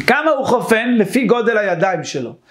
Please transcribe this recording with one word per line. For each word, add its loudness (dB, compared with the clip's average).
כמה 2
הוא 0
חופן? 0
לפי 2
גודל 2
הידיים -2
שלו. -8